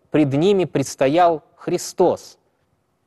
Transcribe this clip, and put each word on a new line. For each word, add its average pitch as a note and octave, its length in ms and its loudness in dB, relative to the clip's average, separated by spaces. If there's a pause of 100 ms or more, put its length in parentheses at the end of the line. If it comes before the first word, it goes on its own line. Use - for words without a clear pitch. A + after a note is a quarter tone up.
(100)
пред D3 240 0
ними F#3 300 0
предстоял D3 800 0 (120)
Христос. - 800 -4 (720)